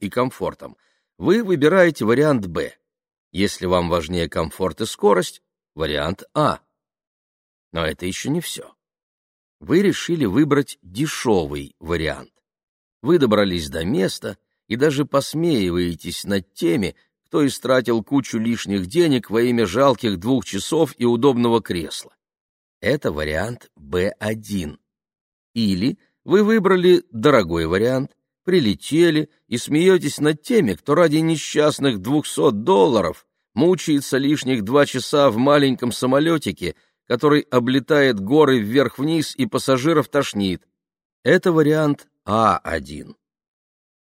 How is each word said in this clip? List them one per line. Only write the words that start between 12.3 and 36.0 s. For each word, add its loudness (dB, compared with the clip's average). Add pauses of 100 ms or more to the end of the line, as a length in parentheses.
Вы 2
добрались 0
до -6
места — -4 (280)
и -6
даже 0
посмеиваетесь -2
над -4
теми, -2 (320)
кто 0
истратил -2
кучу -4
лишних -4
денег 0
во 0
имя 2
жалких 0
двух -2
часов -2
и -2
удобного 2
кресла. -8 (640)
Это -2
вариант -4
Б -4
один. -6 (760)
Или -2 (260)
вы 4
выбрали 4
дорогой 2
вариант, -2 (280)
прилетели 0 (200)
и -4
смеётесь 2
над -2
теми, 2
кто -4
ради 4
несчастных 0
двухсот -2
долларов 2 (280)
мучается 0
лишних 0
два 2
часа 0
в 0
маленьком 2
самолётике, -2 (320)